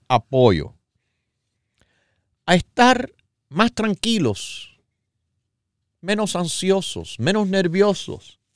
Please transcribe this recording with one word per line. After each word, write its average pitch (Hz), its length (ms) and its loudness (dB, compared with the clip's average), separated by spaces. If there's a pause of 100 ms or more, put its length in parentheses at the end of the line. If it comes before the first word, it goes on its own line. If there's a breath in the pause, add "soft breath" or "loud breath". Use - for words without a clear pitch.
apoyo 120 680 2 (1800)
a 180 60 6
estar 247 560 2 (360)
más 214 240 0
tranquilos, 208 1040 -4 (1200)
menos 208 340 -2
ansiosos, 180 880 -4
menos 202 260 0
nerviosos. 190 920 -2 (160)